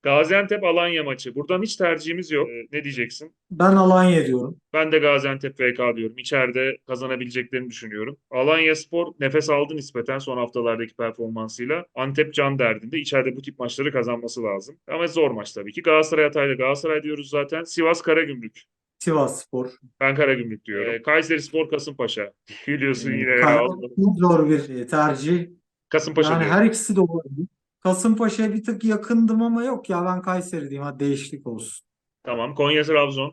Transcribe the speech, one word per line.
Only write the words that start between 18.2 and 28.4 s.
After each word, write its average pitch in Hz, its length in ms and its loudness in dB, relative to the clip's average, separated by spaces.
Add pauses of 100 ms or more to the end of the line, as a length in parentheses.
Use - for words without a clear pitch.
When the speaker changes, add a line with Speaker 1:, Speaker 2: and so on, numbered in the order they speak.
Speaker 2:
Sivasspor. 131 720 -2 (300)
Speaker 1:
Ben 135 140 2
Karagümrük 127 500 0
diyorum. 110 300 -4
Ee, 113 80 -8
Kayserispor 156 680 0
Kasımpaşa. 135 640 -4 (160)
<laughs> - 180 -16
Gülüyorsun 135 460 -2
Speaker 2:
Ee, 131 40 -2
Speaker 1:
yine 127 200 2
Speaker 2:
Kay-, 123 200 6
Speaker 1:
ya. 120 100 4 (300)
Speaker 2:
çok 196 220 4
zor 165 320 6
bir, 143 180 2 (120)
e, 117 60 -8
tercih. 151 600 0 (420)
Speaker 1:
Kasımpaşa 156 440 2
Speaker 2:
Yani 165 120 2
Speaker 1:
diyorum. 170 160 4
Speaker 2:
her 214 40 6
ikisi 220 320 2
de 196 40 4
olabilir. 165 460 -2 (360)
Kasımpaşa'ya 214 720 0